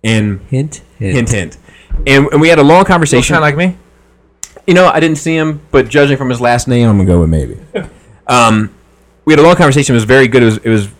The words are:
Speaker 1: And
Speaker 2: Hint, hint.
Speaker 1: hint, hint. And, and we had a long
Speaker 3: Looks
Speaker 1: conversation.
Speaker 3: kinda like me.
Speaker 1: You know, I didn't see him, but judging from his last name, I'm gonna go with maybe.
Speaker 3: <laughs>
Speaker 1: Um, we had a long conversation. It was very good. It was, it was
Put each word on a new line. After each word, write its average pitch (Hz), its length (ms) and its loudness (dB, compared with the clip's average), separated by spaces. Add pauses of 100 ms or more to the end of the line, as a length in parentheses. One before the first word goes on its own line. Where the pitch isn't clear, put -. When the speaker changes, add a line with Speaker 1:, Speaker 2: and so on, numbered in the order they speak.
Speaker 1:
And 107 440 -2
Speaker 2:
Hint, 139 340 -6 (160)
hint. 98 180 -6
Speaker 1:
hint, 117 140 -2
hint. - 280 -8 (480)
And, 139 240 2
and 151 100 0
we 160 80 2
had 165 100 4
a 147 40 2
long 160 160 4
Speaker 3:
Looks 190 100 2
Speaker 1:
conversation. 170 460 0
Speaker 3:
kinda 165 60 0
like 147 160 -2
me. 180 200 -2 (880)
Speaker 1:
You 180 80 2
know, 180 140 4
I 156 120 0
didn't 160 180 -2
see 160 180 -6
him, 156 240 -4 (100)
but 127 180 0
judging 143 280 0
from 131 120 -6
his 120 120 -6
last 120 280 -2
name, 120 200 0
I'm 104 80 2
gonna 95 100 0
go 87 140 2
with 80 100 0
maybe. 69 280 -6 (160)
Speaker 3:
<laughs> - 140 -8 (400)
Speaker 1:
Um, 113 460 0 (500)
we 151 80 2
had 147 60 4
a 147 60 6
long 175 100 4
conversation. 143 400 0
It 117 40 2
was 110 60 0
very 131 220 4
good. 120 160 2
It 117 40 4
was, 110 120 0
it - 100 -6
was 104 200 -2 (120)